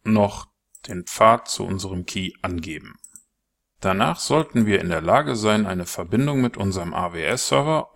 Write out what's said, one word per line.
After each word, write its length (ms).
noch 420
den 180
Pfad 440
zu 160
unserem 420
Key 260
angeben. 520
Danach 400
sollten 460
wir 140
in 80
der 120
Lage 340
sein, 320
eine 180
Verbindung 560
mit 160
unserem 380
A 180
W 120
S-Server 720